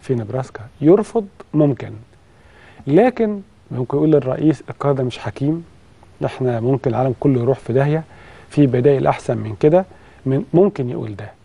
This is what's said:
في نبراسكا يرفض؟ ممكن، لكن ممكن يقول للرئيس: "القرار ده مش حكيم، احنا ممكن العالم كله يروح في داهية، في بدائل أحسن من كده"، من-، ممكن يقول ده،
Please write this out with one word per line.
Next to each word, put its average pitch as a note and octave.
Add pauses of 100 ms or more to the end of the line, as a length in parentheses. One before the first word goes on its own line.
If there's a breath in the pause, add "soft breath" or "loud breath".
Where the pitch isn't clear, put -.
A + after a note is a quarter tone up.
في B2+
نبراسكا A#2 (200)
يرفض؟ G3+ (260)
ممكن، C#3 (960 soft breath)
لكن G#3 (300)
ممكن B2+
يقول D#3
للرئيس: C#3+
"القرار C#3+
ده C3+
مش B2
حكيم، D3+ (600)
احنا B2+
ممكن C3
العالم B2+
كله C3
يروح B2+
في -
داهية، D3 (460 loud breath)
في D3
بدائل B2+
أحسن -
من G#2+
كده"، F3 (400 soft breath)
من-، C3+ (100)
ممكن E3
يقول A2
ده، G#2 (140)